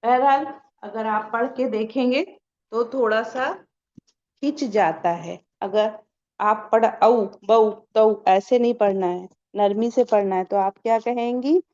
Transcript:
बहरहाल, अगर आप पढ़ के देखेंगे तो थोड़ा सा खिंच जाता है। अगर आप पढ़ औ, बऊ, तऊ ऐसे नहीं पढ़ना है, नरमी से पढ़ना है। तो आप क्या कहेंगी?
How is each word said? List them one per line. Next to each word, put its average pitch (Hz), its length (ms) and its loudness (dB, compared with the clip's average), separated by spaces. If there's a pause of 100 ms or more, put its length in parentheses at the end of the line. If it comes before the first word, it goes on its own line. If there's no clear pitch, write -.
बहरहाल, 269 420 2 (380)
अगर 220 240 -8
आप 214 260 -4
पढ़ 233 160 -2
के 262 200 -4
देखेंगे 247 540 -2 (500)
तो 226 180 -2
थोड़ा 226 340 0
सा 254 280 -6 (880)
खिंच 285 280 -4
जाता 180 480 0
है। 170 200 -12 (240)
अगर 214 280 0 (500)
आप 214 320 -2
पढ़ 226 140 4
औ, 220 240 2 (340)
बऊ, 220 260 4 (240)
तऊ 220 220 4 (120)
ऐसे 196 300 2
नहीं 240 180 2
पढ़ना 196 320 0
है, 180 200 -6 (260)
नरमी 208 360 0
से 247 160 2
पढ़ना 202 300 0
है। 185 80 -2
तो 185 140 -4
आप 196 200 -2
क्या 226 220 0
कहेंगी? 247 600 -2 (140)